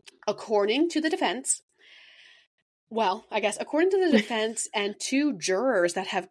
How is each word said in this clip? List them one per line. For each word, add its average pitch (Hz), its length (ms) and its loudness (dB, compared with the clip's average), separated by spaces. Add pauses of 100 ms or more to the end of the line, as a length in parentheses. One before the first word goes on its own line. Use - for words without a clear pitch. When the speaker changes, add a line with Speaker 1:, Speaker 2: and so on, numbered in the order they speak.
(260)
Speaker 1:
according 214 640 2
to 311 100 -2
the 320 80 0
defense, 262 540 -2 (1300)
well, 220 400 0
I 214 100 -2
guess 208 180 -2
according 330 340 2
to 392 120 4
the 330 80 2
Speaker 2:
<laughs> 226 60 8
Speaker 1:
defense 220 560 -2
and 202 260 -2
two 285 380 0
jurors 185 560 0
that 185 140 -4
have 185 220 -4